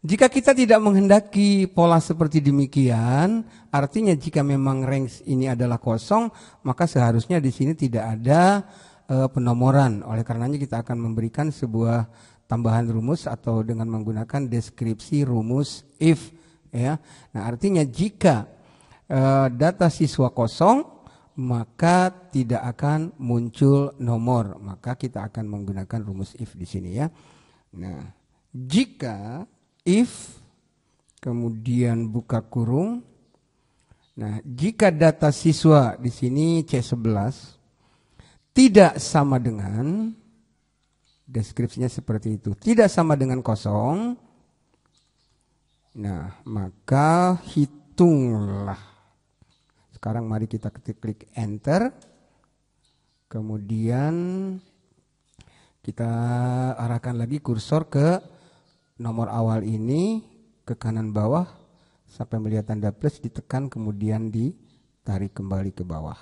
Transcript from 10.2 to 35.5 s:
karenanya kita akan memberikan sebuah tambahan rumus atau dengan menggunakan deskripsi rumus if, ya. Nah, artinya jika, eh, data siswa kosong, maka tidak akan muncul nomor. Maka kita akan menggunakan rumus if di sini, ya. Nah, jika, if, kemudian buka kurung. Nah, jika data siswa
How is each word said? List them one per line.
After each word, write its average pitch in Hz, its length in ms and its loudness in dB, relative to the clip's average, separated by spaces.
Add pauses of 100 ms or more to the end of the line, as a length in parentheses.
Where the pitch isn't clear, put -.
karenanya 123 320 -4
kita 127 240 -4
akan 120 160 -6
memberikan 117 560 -4
sebuah 117 560 -2 (400)
tambahan 117 400 0
rumus 113 400 -2
atau 113 320 -2
dengan 113 240 -4
menggunakan 113 640 -4
deskripsi 117 720 -4
rumus 123 640 -2 (160)
if, 160 320 2 (400)
ya. 131 240 -2 (320)
Nah, 107 160 -8
artinya 156 400 0
jika, 147 640 0 (560)
eh, 135 480 2
data 170 320 2
siswa 143 480 0
kosong, 180 480 2 (560)
maka 165 720 0
tidak 123 640 -4
akan 156 480 -2
muncul 135 800 2
nomor. 117 560 0
Maka 107 400 -10
kita 101 320 -8
akan 110 160 -8
menggunakan 101 560 -8
rumus 98 400 -10
if - 160 -14
di 87 80 -12
sini, 92 320 -10
ya. 151 80 -2 (720)
Nah, 87 240 -12 (500)
jika, 127 960 -6 (340)
if, - 560 0 (800)
kemudian 117 960 -2
buka 117 320 -4
kurung. 151 580 -2 (1120)
Nah, 107 300 -8
jika 175 480 0
data 156 400 2
siswa 151 640 4